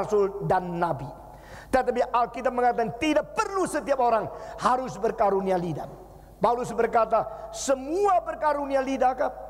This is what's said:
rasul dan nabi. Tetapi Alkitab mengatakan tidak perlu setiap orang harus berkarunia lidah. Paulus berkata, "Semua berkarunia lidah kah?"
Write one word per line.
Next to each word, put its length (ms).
rasul 400
dan 320
nabi. 320
Tetapi 400
Alkitab 400
mengatakan 480
tidak 400
perlu 320
setiap 320
orang 240
harus 400
berkarunia 560
lidah. 320
Paulus 320
berkata, 800
"Semua 720
berkarunia 560
lidah 320
kah?" 180